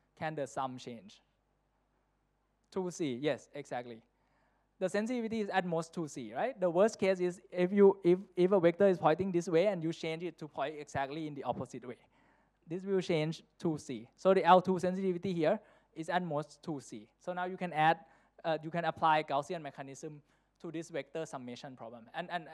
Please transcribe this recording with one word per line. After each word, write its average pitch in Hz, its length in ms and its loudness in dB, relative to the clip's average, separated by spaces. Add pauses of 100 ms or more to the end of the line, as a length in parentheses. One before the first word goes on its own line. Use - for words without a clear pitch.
(180)
can 156 160 -6
the 147 100 -4
sum 131 320 -6
change? 113 460 -16 (1500)
Two 185 180 -4
C, 147 320 -4
yes, 147 320 -2
exactly. 143 480 -10 (800)
The 185 80 0
sensitivity 220 500 -2
is 202 120 -2
at 185 140 2
most 165 300 -4
two 165 140 -4
C, 117 260 -10
right? 214 240 -4
The 180 100 2
worst 190 300 4
case 190 220 2
is 180 200 -2 (120)
if 180 200 0
you, 202 300 8
if, 180 160 6 (160)
if 180 160 4
a 202 80 6
vector 170 300 6
is 180 100 4
pointing 170 320 2
this 170 180 -2
way 175 200 4
and 180 160 -2
you 165 80 -2
change 160 320 -8
it 160 160 -10
to 156 80 -12
point 151 320 -6
exactly 143 480 -6
in 151 80 -10
the 120 80 -10
opposite 123 420 -6
way, 123 120 -12 (680)
this 175 160 -8
will 190 180 0
change 160 440 -2 (120)
two 156 220 -2
C. 117 380 -12
So 190 180 4
the 185 100 2
L 180 160 10
two 185 200 0
sensitivity 185 520 -2
here 170 280 2 (340)
is 160 140 -12
at 180 160 -2
most 151 400 -6
two 147 160 -8
C. 110 260 -16 (140)
So 180 120 -10
now 180 120 -6
you 185 120 -8
can 180 160 -6
add, 156 260 6 (460)
uh, 160 200 0
you 160 60 -12
can 170 140 -4
apply 160 380 2
Gaussian 151 400 -4
mechanism 143 580 -14 (400)
to 170 120 -12
this 160 160 -10
vector 160 360 -8
summation 127 520 -12
problem. 113 300 -16 (100)
And, 170 160 -8
and, 170 220 -8